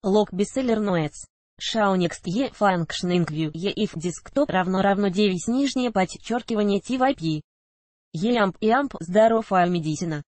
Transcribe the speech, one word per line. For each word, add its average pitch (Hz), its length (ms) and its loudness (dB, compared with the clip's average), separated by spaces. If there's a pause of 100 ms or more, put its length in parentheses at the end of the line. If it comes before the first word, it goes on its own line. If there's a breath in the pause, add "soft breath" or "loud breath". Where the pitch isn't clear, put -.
Log 208 280 2
bestseller 220 500 -2
notes. 175 440 -2 (320)
Shao 202 380 0
next 175 320 -2
E 220 220 -2
function 180 640 0
in 175 140 2
view 156 280 -4
E 175 240 -4
if - 180 -2
desktop 175 540 -4
равно 185 320 0
равно 202 260 2
девять 185 400 0
нижнее 254 420 0
подчеркивание 208 920 -2
T 254 160 -4
Y 269 180 2
P. 160 260 -4 (720)
E 226 240 0
amp 196 220 0
и 214 80 0
amp 262 320 2
здоров 214 540 4
а 180 120 4
медицина. 160 640 -2